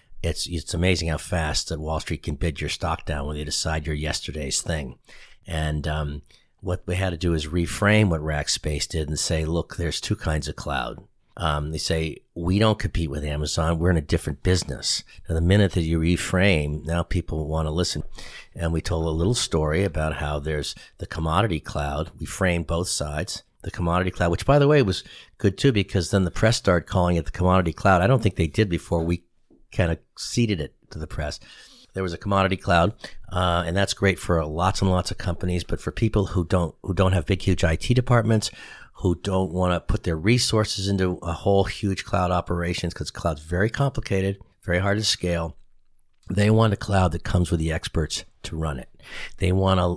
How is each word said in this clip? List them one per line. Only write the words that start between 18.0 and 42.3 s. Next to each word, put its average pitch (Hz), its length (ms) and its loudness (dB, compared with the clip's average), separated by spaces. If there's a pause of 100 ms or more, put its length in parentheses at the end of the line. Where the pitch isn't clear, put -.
And 82 180 -2
we 80 80 0
told 82 240 -2
a 82 60 0
little 85 240 2
story 80 480 0
about 78 320 -2
how 73 240 -4
there's 76 340 -4 (240)
the - 80 -10
commodity 82 540 0
cloud. 73 500 -4 (100)
We - 60 -10
framed 87 400 0
both 87 240 -2
sides. 76 540 -6 (180)
The - 100 -8
commodity 90 380 0
cloud, 87 220 0
which, - 160 -2
by 139 100 6
the 143 100 4
way, 147 140 6
was 95 220 0 (340)
good, 98 220 0
too, 139 120 4
because 98 380 0
then 98 140 2
the 87 80 0
press 113 260 2
started 87 320 2
calling 87 280 4
it 80 80 -2
the - 60 -6
commodity 90 400 2
cloud. 92 300 4
I 95 60 4
don't 127 160 4
think - 120 2
they 85 120 2
did 104 200 2
before 85 360 0
we 85 200 0 (460)
kinda 85 300 0 (180)
ceded 107 420 -2
it 71 140 -8 (160)
to - 80 -12
the 78 100 -8
press. 73 320 -6 (540)
There 95 100 -4
was 90 100 -2
a 82 60 -6
commodity 98 380 2
cloud, 87 360 4 (380)
uh, 87 340 2
and 85 100 -2
that's 98 200 0
great 98 240 2
for 82 260 0
lots 85 360 0
and 95 100 4
lots 90 180 0
of - 80 -6
companies. 90 460 -2
But - 180 -4
for - 100 -6
people 104 360 2
who 90 180 0
don't, 87 380 0
who 98 100 -4
don't 92 200 4
have 87 120 2
big, - 160 0
huge 90 220 0
I 80 120 4
T 123 200 0
departments, 117 560 2 (460)
who 90 180 0
don't 95 360 -2
wanna 90 280 0
put - 240 -2
their 85 120 0
resources 104 720 0
into 95 360 2
a 85 100 -4
whole 98 300 2
huge - 420 -4
cloud 92 240 0
operations, 87 640 -2